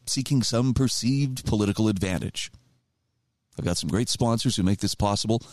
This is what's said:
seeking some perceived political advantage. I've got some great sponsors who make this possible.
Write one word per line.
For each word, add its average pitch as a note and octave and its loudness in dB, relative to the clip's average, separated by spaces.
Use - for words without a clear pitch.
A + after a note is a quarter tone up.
seeking C3 0
some B2 2
perceived C3 0
political G#2 2
advantage. F#2 -2
I've - -4
got F2 0
some D2+ -4
great F2+ 0
sponsors A#2 0
who G#2 0
make F#2+ 2
this - -2
possible. G#2 0